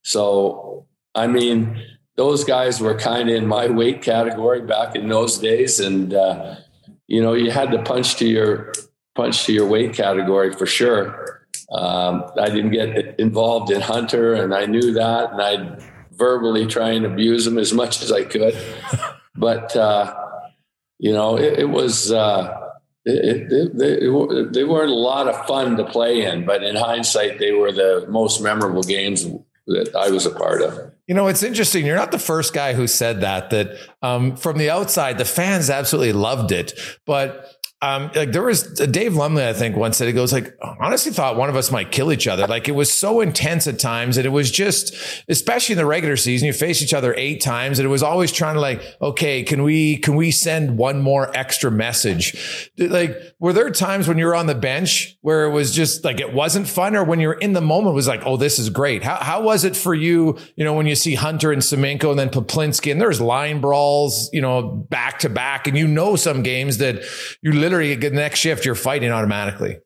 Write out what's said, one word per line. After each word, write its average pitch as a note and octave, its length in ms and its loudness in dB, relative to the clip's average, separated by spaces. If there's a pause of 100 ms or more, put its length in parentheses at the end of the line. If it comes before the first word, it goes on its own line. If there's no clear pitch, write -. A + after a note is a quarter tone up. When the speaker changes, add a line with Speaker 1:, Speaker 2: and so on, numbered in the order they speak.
Speaker 1:
So, - 840 0 (260)
I A2+ 140 0
mean, A#2 520 0 (360)
those C#3+ 280 2
guys B2+ 360 0
were A2 140 0
kinda A#2 400 0
in A2 140 0
my A2 200 0
weight A#2+ 360 2
category A#2 580 2
back A2 340 -2
in G#2+ 140 -4
those A2 300 0
days. A2+ 400 2
And, F#2+ 340 0
uh, F2+ 440 0 (500)
you A2+ 160 2
know, A2+ 100 2
you A#2 160 2
had C3+ 220 0
to A#2 100 0
punch B2 360 -2
to A#2 100 2
your, G#2+ 440 2 (440)
punch A#2+ 300 0
to A2+ 60 0
your G#2+ 140 4
weight A2 280 2
category F#2+ 600 2
for F#2 140 -2
sure. - 800 0 (240)
Um, F2+ 540 -2 (140)
I G#2+ 100 2
didn't G#2+ 200 0
get A2 500 -2
involved A2+ 520 2
in G2+ 100 2
Hunter, A#2 540 0
and G2 180 0
I G2+ 140 0
knew A#2 260 2
that, A2+ 380 0
and G2+ 100 -4
I'd G2 420 -4 (280)
verbally A2+ 560 2
try A2+ 240 0
and A2+ 120 0
abuse A2+ 440 2
him A#2 100 0
as G#2+ 160 0
much A#2 300 0
as A2+ 80 -2
I G2+ 140 2
could. A2 360 2
<laughs> - 760 -10
But, A2+ 400 -2
uh, G#2 380 2 (840)
you G#2+ 140 2
know, A2 260 2
it, - 220 2
it C#3+ 80 0
was, A#2+ 420 0
uh, G#2 440 2 (500)
it, - 460 0
it, - 0 -
it, D3+ 260 0
they, B2+ 840 0
they C3+ 40 2
weren't D#3 280 2
a - 20 0
lot C3 340 0
of - 200 -4
fun C3 300 0
to A2 60 -2
play A#2 420 0
in, F2 200 -4
but G2 160 0
in G2+ 140 -4
hindsight, A2+ 640 0
they G#2 140 2
were G#2 180 4
the F#2 360 2
most G#2+ 320 0
memorable G#2 440 0
games G2 420 -2 (400)
that F#2 300 -2
I F#2+ 160 2
was F#2 160 2
a - 40 0
part E2 300 -2
of. - 300 -4 (160)
Speaker 2:
You F3+ 80 0
know, G3+ 120 2
it's F#3+ 160 0
interesting. G#3 420 0
You're D#3 120 0
not - 140 -2
the - 80 -4
first D#3+ 340 -2
guy C#3+ 200 -2
who A#2+ 140 0
said A#2 340 0
that, F#2+ 280 -2
that, G#2 280 0 (240)
um, B2+ 340 0
from D#3 220 -4
the D3+ 120 2
outside, E3 480 0
the B2 80 -2
fans F3 440 0
absolutely C#3 440 0
loved G#2+ 380 0
it, F2 280 -4 (260)
but C#3 460 -4 (320)
um, C#3 320 -4
like, D3 160 0
there F3 120 0
was, - 360 -2
uh, D3 60 2
Dave F#3 280 0
Lumley, D3+ 320 2
I A#2 60 0
think, G#2+ 240 -2
once A2 220 0
said, A#2+ 100 0
he A#2+ 60 0
goes, B2+ 180 2
like, B2+ 240 -2 (240)
"Honestly A3+ 320 0
thought C3 240 0
one C3+ 140 2
of C3 80 0
us B2+ 120 0
might G#2+ 220 -2
kill D3+ 220 0
each C3 140 0
other." G2 200 0
Like, A2+ 220 -2
it - 20 -2
was C#3+ 180 0
so A3 300 2
intense E3 480 0
at B2 100 -4
times, A#2+ 380 0
and B2+ 100 2
it C3+ 40 0
was C#3 200 2
just, - 460 0 (320)
especially A#3+ 460 0
in F3+ 40 0
the D#3+ 80 2
regular D3+ 300 0
season, B2 320 0
you C#3 60 0
face D#3+ 280 0
each C#3 120 0
other B2+ 240 2
eight C3+ 240 -4
times, B2+ 380 0
and C3+ 60 2
it C3+ 40 2
was C#3 120 2
always E3+ 300 2
trying D#3 220 -2
to, D3+ 80 2
like, C3+ 200 -2 (200)
"Okay, C#3 420 -2
can C#3+ 200 0
we, D3+ 340 2
can D3 180 2
we E3 160 2
send D3+ 460 0
one C3+ 240 0
more C3+ 360 2
extra C3 340 -2
message?" G#2+ 1040 -2
Th-, F3 120 0
like, F3 280 0 (220)
were F3 120 2
there A#3 180 4
times G3 380 0
when E3 100 2
you E3 100 2
were E3+ 80 4
on E3 120 0
the C#3+ 80 0
bench C#3 640 -2
where D#3 260 2
it D3+ 60 0
was D3 240 0
just, D#3+ 300 0
like, C3 160 -2
it B2 120 -6
wasn't E3 360 0
fun, G3 260 0
or G3+ 80 4
when E3 160 2
you're D#3+ 140 2
in G3+ 180 -2
the F3+ 100 2
moment, E3 320 2
it - 20 2
was C3+ 120 2
like, A2+ 180 -2
"Oh, C3 120 0
this C#3 220 0
is A2 100 -2
great"? A2 340 -2
How, D3+ 140 -2
how E3 240 -2
was G#3+ 240 2
it F#3 100 0
for F3+ 180 -2
you, D#3+ 440 2 (180)
you D#3 80 -4
know, D3+ 100 0
when D#3 140 2
you D#3 80 2
see D3 200 0
Hunter D#3 360 0
and C3+ 100 0
Semenko C#3+ 500 0
and C#3 60 2
then C3+ 120 0
Poplinski, D3 640 -2
and E3 80 0
there's F#3 180 2
line C#3 400 0
brawls, C#3+ 720 2
you D#3 80 -2
know, B2+ 220 0 (280)
back C3 300 -4
to C#3+ 100 0
back, C3 380 -4
and C#3 100 0
you D#3 80 2
know E3 300 2
some C3+ 280 0
games B2+ 340 -2
that B2 260 -2 (380)
you D#3 100 0
literally, D#3 220 2
the C#3+ 380 0
next D3 280 -2
shift, D#3+ 260 0
you're B2 100 0
fighting B2 360 -2
automatically? G#2 760 -2